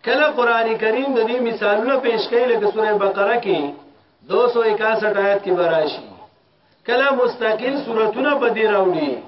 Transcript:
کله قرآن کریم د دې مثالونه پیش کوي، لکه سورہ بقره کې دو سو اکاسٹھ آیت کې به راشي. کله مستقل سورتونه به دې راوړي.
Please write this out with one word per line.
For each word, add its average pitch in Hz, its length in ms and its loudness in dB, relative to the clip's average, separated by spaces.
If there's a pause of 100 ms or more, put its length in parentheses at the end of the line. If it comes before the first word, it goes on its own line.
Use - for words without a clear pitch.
کله 262 220 2 (120)
قرآن 233 300 2 (100)
کریم 240 360 0
د 240 140 2
دې 240 140 -2
مثالونه 226 580 0
پیش 233 300 0
کوي، 240 160 2
لکه 220 260 0
سورہ 214 260 0
بقره 196 440 0
کې 175 180 0 (720)
دو 226 240 2
سو 233 80 0
اکاسٹھ 214 560 0
آیت 196 260 0
کې 190 80 -2
به 175 160 2
راشي. 160 400 -2 (760)
کله 254 280 2
مستقل 240 640 -2 (100)
سورتونه 226 500 0
به 240 140 0
دې 220 240 0
راوړي. 175 400 0 (140)